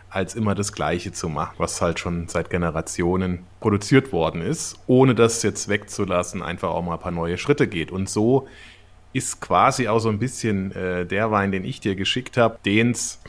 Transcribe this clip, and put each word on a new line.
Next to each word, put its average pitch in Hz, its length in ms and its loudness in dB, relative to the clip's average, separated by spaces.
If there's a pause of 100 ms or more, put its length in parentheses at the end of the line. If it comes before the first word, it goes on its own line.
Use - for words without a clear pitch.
als 95 260 -4
immer 107 200 0
das 101 160 -2
Gleiche 87 400 -2
zu - 160 -6
machen, 78 300 -4
was - 240 -4
halt 85 180 0
schon 85 300 -4
seit 85 200 -4
Generationen 87 960 -2 (140)
produziert 101 540 2
worden 82 280 0
ist, - 460 -6
ohne 127 280 6
das 113 280 4
jetzt 101 240 -2
wegzulassen, 95 720 -2
einfach 82 280 -4
auch 85 120 -2
mal 87 120 -4
ein 82 60 -6
paar 90 120 -6
neue 85 260 -2
Schritte 143 300 2
geht. 80 240 -6
Und 95 180 -4
so 117 380 2 (680)
ist - 280 -6
quasi 117 460 4
auch 110 120 2
so 110 100 2
ein 104 100 0
bisschen, 104 540 -2
äh, 90 320 -2
der 101 260 0
Wein, 98 200 2
den 95 140 -2
ich 131 140 -8
dir 98 160 -2
geschickt 95 420 -2
hab, 113 260 4
den's 113 640 2